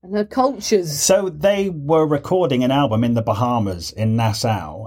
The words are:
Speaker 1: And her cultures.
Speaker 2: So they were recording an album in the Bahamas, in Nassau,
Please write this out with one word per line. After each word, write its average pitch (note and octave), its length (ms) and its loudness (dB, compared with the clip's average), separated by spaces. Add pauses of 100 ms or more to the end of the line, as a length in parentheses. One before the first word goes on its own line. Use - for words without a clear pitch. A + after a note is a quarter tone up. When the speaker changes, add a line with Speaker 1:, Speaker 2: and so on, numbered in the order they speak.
Speaker 1:
And F#3 120 -8
her G#3+ 100 0
cultures. G#3 720 -2
Speaker 2:
So F#3+ 320 2
they G3 420 0
were D#3 340 2
recording D3 580 0
an B2 80 2
album C3 320 2
in A#2+ 120 2
the A2+ 80 0
Bahamas, G#2+ 680 -2
in A2 240 0
Nassau, G#2+ 720 -2